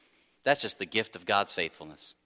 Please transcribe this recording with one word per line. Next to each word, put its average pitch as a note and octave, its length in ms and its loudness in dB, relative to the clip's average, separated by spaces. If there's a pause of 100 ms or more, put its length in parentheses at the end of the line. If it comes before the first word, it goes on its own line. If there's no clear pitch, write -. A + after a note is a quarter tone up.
(440)
That's C#3 160 4
just - 200 -4
the G2 60 -6
gift A2 280 0
of F2 100 -12
God's G2+ 280 2
faithfulness. D#2 600 -6 (120)